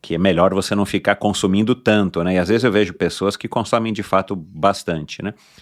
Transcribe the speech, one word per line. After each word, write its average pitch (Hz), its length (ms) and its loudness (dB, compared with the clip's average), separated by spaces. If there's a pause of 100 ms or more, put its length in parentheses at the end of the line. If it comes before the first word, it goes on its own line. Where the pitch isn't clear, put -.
que - 140 -6
é - 20 -2
melhor 92 360 4
você 98 220 -2
não 101 100 0
ficar 101 300 0
consumindo 104 600 0
tanto, 101 480 0
né? 90 120 0
E - 20 4
às 87 120 0
vezes 113 140 2
eu 120 80 2
vejo 98 220 0
pessoas 95 420 -2
que - 120 -10
consomem 113 440 -2
de 104 120 -6
fato 95 320 -2
bastante, 85 880 -4
né? 104 100 -8 (280)